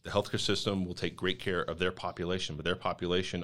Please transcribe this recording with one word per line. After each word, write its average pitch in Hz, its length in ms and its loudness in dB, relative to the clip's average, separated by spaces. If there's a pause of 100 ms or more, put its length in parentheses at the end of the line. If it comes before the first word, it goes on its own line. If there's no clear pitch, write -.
the 85 60 -8
healthcare - 280 2
system 98 460 2
will 90 100 -2
take 85 220 -2
great 92 240 0
care 87 220 0
of 80 180 -4
their 90 100 4
population, 90 640 -2
but 76 100 -6
their 85 120 2
population 90 680 0